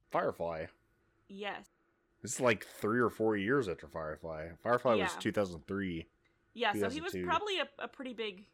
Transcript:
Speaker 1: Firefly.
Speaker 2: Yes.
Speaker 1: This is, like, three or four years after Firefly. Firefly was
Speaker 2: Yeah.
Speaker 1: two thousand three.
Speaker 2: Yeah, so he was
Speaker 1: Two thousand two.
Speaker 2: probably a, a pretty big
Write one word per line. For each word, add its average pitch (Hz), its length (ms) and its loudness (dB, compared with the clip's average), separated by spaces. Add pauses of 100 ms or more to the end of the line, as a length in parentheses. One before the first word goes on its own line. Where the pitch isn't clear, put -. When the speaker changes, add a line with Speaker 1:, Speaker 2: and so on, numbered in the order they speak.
(100)
Speaker 1:
Firefly. 85 560 0 (600)
Speaker 2:
Yes. 196 380 -10 (560)
Speaker 1:
This - 120 -6
is, - 60 -4
like, 117 240 4
three 110 360 0
or 113 100 6
four 110 260 2
years 110 320 4
after 80 180 -4
Firefly. 78 640 -6 (140)
Firefly 120 320 4
was 95 180 2
Speaker 2:
Yeah. - 80 -8
Speaker 1:
two 110 120 0
thousand 90 360 0
three. 92 380 -2 (480)
Speaker 2:
Yeah, 220 180 0
so 208 160 0
he 285 140 -4
was 370 100 -6
Speaker 1:
Two 190 60 -4
thousand - 20 -2
two. 180 60 -2
Speaker 2:
probably 359 320 2
a, 294 100 0 (120)
a 233 60 -4
pretty 254 280 -10
big 208 400 -6